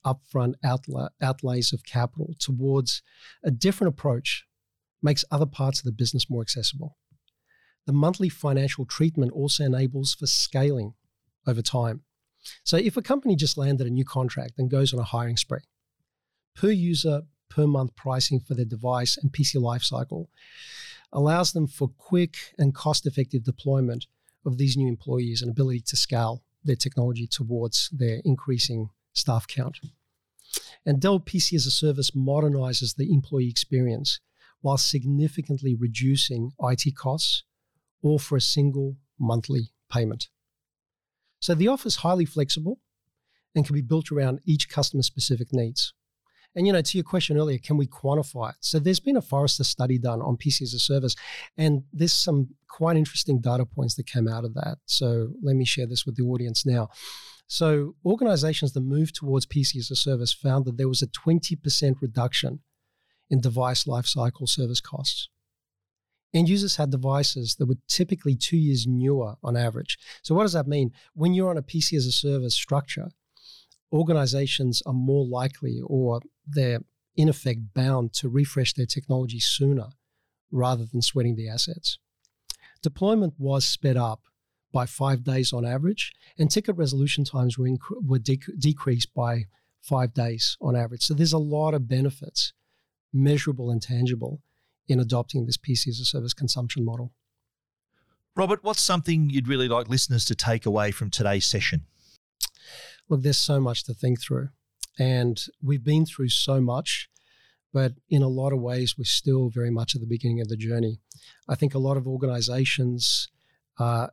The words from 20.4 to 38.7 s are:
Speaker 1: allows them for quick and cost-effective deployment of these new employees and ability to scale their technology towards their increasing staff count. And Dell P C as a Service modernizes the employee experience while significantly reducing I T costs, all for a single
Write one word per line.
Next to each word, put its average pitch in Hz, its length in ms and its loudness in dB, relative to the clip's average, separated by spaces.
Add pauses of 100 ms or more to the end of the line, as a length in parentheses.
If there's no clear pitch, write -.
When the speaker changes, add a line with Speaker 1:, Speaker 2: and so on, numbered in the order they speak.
Speaker 1:
allows 160 400 2
them 156 140 0
for 139 200 -4
quick 175 480 0 (220)
and 139 180 2
cost-effective 139 680 -2
deployment 127 640 -2 (380)
of 123 120 -2
these 135 180 2
new 135 120 2
employees 120 540 -2
and 120 80 -4
ability 127 300 0
to - 160 -6
scale 117 480 0 (220)
their 139 100 2
technology 120 520 0
towards 117 640 -2
their 120 320 0
increasing 120 640 0 (240)
staff - 340 0
count. - 320 -6 (1080)
And 143 140 4
Dell 190 200 4
P - 200 -2
C - 160 0
as 135 100 2
a 135 60 -2
Service 143 400 2
modernizes 135 840 0
the 143 180 0
employee 135 340 2
experience 123 720 0 (420)
while 117 160 2
significantly 139 1000 0
reducing 120 760 0 (100)
I 123 140 2
T - 160 0
costs, - 520 -2 (580)
all 151 180 4
for 143 160 -2
a 127 60 4
single 139 560 0 (220)